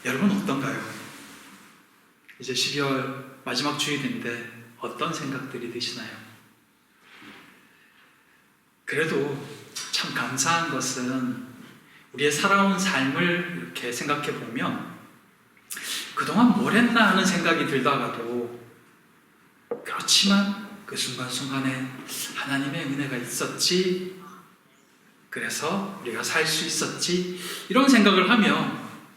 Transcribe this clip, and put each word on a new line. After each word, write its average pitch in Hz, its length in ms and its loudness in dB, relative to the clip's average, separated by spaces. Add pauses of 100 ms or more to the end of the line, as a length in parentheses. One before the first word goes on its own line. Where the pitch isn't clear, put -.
여러분 135 280 2
어떤가요? 135 460 -2 (1600)
이제 127 140 -6
십이월 135 920 -2
마지막 143 320 -2
주일인데 120 720 -4 (260)
어떤 147 360 -4
생각들이 123 580 -6
드시나요? 120 460 -8 (2750)
그래도 143 640 -2 (440)
참 - 220 -2
감사한 143 560 0
것은 127 760 -2 (640)
우리의 143 180 2
살아온 196 480 4
삶을 175 800 2
이렇게 - 320 -8
생각해 147 440 -2
보면 - 640 -6 (1160)
'그동안 240 440 6
뭘 - 180 2
했나?' 233 360 6
하는 185 140 4
생각이 165 420 2
들다가도 120 920 -2 (1300)
'그렇지만 - 840 2 (160)
그 - 120 -10
순간순간에 131 920 -4 (460)
하나님의 139 500 -2
은혜가 135 320 -2
있었지. 180 1000 0 (1120)
그래서 160 720 -4
우리가 113 200 -6
살 160 240 2
수 160 200 0
있었지.' 175 720 -2 (300)
이런 262 180 6
생각을 202 420 8
하면 - 520 4 (360)